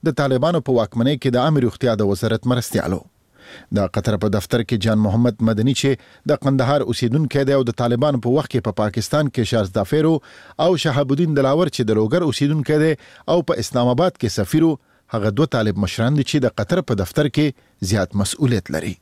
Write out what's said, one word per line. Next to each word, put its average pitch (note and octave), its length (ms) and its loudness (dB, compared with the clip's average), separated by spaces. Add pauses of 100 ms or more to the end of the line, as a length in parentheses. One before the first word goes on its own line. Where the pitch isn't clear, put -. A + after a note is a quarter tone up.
د C3+ 120 -2
طالبانو C#3+ 480 2
په B2+ 80 2
واکمنۍ A#2+ 460 0
کې B2+ 140 0
د B2+ 100 2
عامې D3 200 2
روغتیا A2+ 320 0
د G2+ 140 2
وزارت A2 400 -2
مرستیال A#2 460 -2
و. - 20 -8 (800)
د F#2+ 180 0
قطر G#2 240 -2
په G#2+ 140 0
دفتر A2+ 320 -2
کې G#2+ 180 -2
جان G#2+ 220 2
محمد A2+ 420 0
مدني A2+ 300 0
چې - 540 -2
د - 120 -4
قندهار C3+ 420 2
اوسیدونکی C3 640 0
دی C#3 80 2
او B2 140 0
د - 120 -8
طالبانو B2 400 0
په B2 140 2
وخت - 160 -6
کې A#2 160 -2
په G2 140 -4
پاکستان A#2+ 500 -2
کې A#2 180 -2
شارزدا G2+ 400 0
فیرو D#3 240 2 (520)
او F#3 40 4 (140)
شهاب C#3 320 0
الدین D#3 240 0
دلاور C#3+ 340 2
چې A2 160 0
د G#2+ 100 2
لوګر C3+ 300 0
اوسیدونکی D3+ 540 0
دی D#3 100 2 (400)
او F3 60 2 (100)
په A2 120 -2
اسلام B2 340 2
آباد F3 200 2
کې G#2+ 220 -4
سفیر D#3 320 2
و، - 20 0 (400)
هغه G#2 240 0
دوه D3 220 0
طالب G2+ 260 0
مشران B2 320 0
دي C3+ 120 0
چې B2+ 200 2
د - 120 -8
قطر F3 280 -2
په G2 160 0
دفتر D3 300 -2
کې C3 580 -2
زیات G2 280 0
مسؤلیت A2 540 -2
لري. F2+ 260 -6